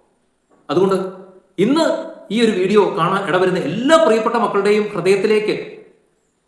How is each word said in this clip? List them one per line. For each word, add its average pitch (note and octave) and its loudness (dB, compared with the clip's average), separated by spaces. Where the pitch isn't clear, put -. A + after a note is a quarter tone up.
അതുകൊണ്ട് F#3 2
ഇന്ന് C#4 0
ഈ A3+ 2
ഒരു A3 2
വീഡിയോ F#3 2
കാണാൻ F#3+ -2
ഇടവരുന്ന F3+ 0
എല്ലാ B3+ 2
പ്രിയപ്പെട്ട A3+ 2
മക്കളുടെയും G#3 0
ഹൃദയത്തിലേക്ക് G3 -2